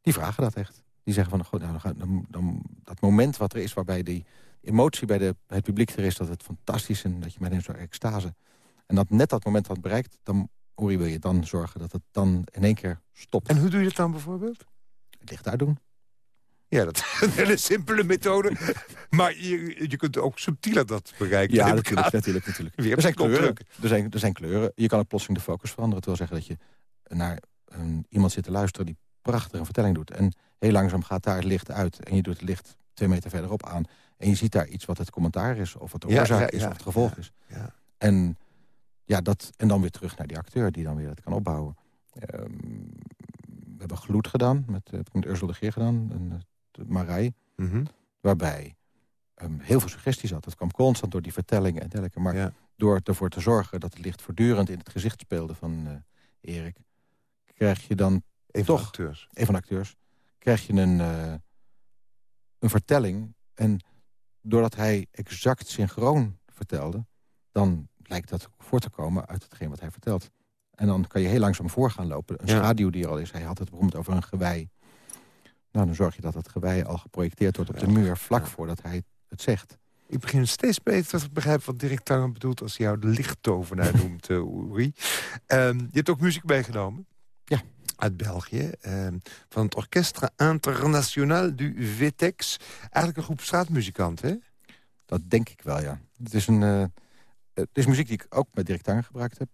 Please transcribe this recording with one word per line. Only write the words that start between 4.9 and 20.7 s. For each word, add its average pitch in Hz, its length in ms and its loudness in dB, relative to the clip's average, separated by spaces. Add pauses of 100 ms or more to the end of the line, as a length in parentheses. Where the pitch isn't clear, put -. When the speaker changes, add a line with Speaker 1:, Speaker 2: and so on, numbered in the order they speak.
Speaker 1:
bij 104 120 2
de, 95 180 2 (100)
het 95 180 -2
publiek 107 260 2
er 98 140 -4
is... 90 120 0
dat 85 120 -4
het 85 140 -8
fantastisch - 560 -4
is - 60 -10
en 90 160 -4
dat 85 140 -10
je - 60 -20
meteen 90 220 -2
zo'n - 120 -8
extase... 92 600 -6 (520)
en - 80 0
dat 95 160 4
net 110 180 6
dat 107 160 -2
moment 104 220 2
wat 92 140 -6
bereikt, 104 420 -4
dan, 98 260 0 (280)
Uri, 98 220 0
wil 85 80 0
je 80 120 -2
dan 90 280 2
zorgen 85 340 -4
dat 85 120 -10
het 92 180 -6
dan 92 420 2
in 95 120 -2
één 107 100 6
keer 90 260 -4 (120)
stopt." - 360 -4
Speaker 2:
En 151 100 6
hoe 160 100 4
doe 190 120 2
je 190 60 4
dat 190 100 -2
dan 170 140 2
bijvoorbeeld? 180 540 -8 (540)
Speaker 1:
Het - 120 -18
licht - 180 -8
uitdoen. 139 300 0 (920)
Speaker 2:
Ja, 113 160 4
dat 82 160 -4
<laughs> - 40 -4 (100)
is - 60 0
een 208 100 6
hele 190 260 4
simpele 208 480 2
methode. 190 680 2 (360)
Maar 170 260 4
je, 170 520 -4
je 139 80 -4
kunt - 220 -2
ook - 200 -2
subtieler 175 480 0